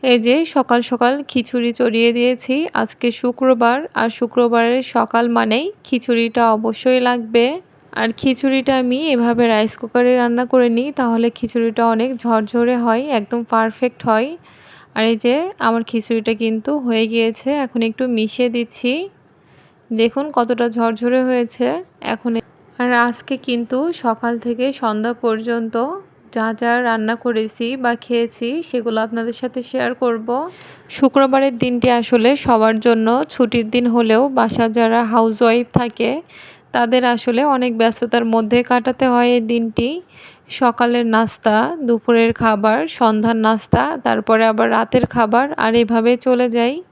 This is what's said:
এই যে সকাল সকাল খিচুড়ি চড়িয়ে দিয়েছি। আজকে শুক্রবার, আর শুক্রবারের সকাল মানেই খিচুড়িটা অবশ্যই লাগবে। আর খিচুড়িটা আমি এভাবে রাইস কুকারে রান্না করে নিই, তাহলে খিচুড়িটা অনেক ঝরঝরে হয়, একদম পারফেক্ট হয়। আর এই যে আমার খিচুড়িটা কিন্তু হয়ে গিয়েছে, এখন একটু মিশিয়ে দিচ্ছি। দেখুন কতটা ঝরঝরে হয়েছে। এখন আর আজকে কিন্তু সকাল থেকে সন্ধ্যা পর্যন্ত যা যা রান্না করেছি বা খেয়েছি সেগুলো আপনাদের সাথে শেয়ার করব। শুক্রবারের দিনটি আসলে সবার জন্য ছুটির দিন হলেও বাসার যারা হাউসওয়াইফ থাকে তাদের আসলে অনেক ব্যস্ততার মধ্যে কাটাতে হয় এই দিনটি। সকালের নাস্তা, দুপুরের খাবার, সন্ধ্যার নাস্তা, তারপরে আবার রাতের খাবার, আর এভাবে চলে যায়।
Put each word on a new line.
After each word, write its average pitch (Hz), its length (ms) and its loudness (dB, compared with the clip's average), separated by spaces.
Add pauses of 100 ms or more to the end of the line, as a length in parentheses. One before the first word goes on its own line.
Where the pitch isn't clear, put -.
এই 247 160 4
যে 240 160 2 (120)
সকাল 247 360 0
সকাল 247 300 0 (100)
খিচুড়ি 240 500 -4
চড়িয়ে 233 400 2
দিয়েছি। 247 420 0 (200)
আজকে 226 360 -2
শুক্রবার, 247 680 2 (160)
আর 226 160 0
শুক্রবারের 240 760 0
সকাল 233 420 0
মানেই 233 380 0 (160)
খিচুড়িটা 233 600 0 (100)
অবশ্যই 226 480 0
লাগবে। 240 460 0 (460)
আর 226 200 -2
খিচুড়িটা 269 640 0
আমি 254 300 0
এভাবে 240 400 2
রাইস 220 300 2
কুকারে 247 380 0
রান্না 240 320 0
করে 247 220 4
নিই, 233 240 0
তাহলে 233 380 0
খিচুড়িটা 233 560 -2
অনেক 233 300 0
ঝরঝরে 233 600 0
হয়, 233 340 0
একদম 240 340 -2
পারফেক্ট 226 600 -2
হয়। 233 240 0 (640)
আর 220 120 -2
এই 226 120 2
যে 240 180 0 (240)
আমার 226 260 0
খিচুড়িটা 226 500 -2
কিন্তু 220 440 -4
হয়ে 233 280 0
গিয়েছে, 226 500 -2
এখন 254 260 -4
একটু 226 260 -2
মিশিয়ে 233 400 0
দিচ্ছি। 240 440 -4 (1000)
দেখুন 226 420 0
কতটা 240 360 0
ঝরঝরে 233 540 0
হয়েছে। 247 440 -2 (400)
এখন 226 260 -4 (460)
আর 247 120 -2 (100)
আজকে 240 380 -2
কিন্তু 240 400 -4 (180)
সকাল 233 420 -2
থেকে 240 340 -4
সন্ধ্যা 220 420 -4
পর্যন্ত 226 600 -4 (580)
যা 220 200 -2
যা 233 280 -2
রান্না 226 360 -2
করেছি 226 500 -4 (100)
বা 247 180 -2
খেয়েছি 233 540 -4 (140)
সেগুলো 226 380 -4
আপনাদের 226 360 -6
সাথে 247 260 -8
শেয়ার 247 320 -4
করব। 233 340 -4 (600)
শুক্রবারের 269 680 2
দিনটি 247 320 0
আসলে 240 460 2
সবার 220 440 2
জন্য 226 280 2 (200)
ছুটির 233 420 0
দিন 240 160 0
হলেও 226 420 2
বাসার 226 440 0
যারা 226 320 2
হাউসওয়াইফ 226 680 2
থাকে 233 380 0 (600)
তাদের 247 320 2
আসলে 240 420 0
অনেক 254 300 0
ব্যস্ততার 226 480 0
মধ্যে 226 380 2
কাটাতে 247 440 0
হয় 240 240 2
এই 247 160 2
দিনটি। 233 420 -2 (600)
সকালের 240 560 0
নাস্তা, 220 500 2 (260)
দুপুরের 233 520 2
খাবার, 220 440 2 (100)
সন্ধ্যার 226 500 0
নাস্তা, 220 440 0 (200)
তারপরে 220 420 2
আবার 226 260 2
রাতের 226 360 0
খাবার, 233 400 0 (100)
আর 220 180 0
এভাবে 233 420 2
চলে 247 320 0
যায়। 233 260 0 (180)